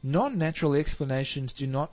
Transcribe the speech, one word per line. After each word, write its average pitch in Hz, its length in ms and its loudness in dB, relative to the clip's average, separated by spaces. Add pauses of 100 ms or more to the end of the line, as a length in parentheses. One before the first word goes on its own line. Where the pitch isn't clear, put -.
Non-natural 160 720 2
explanations 135 760 0
do 135 160 -6
not 135 260 -2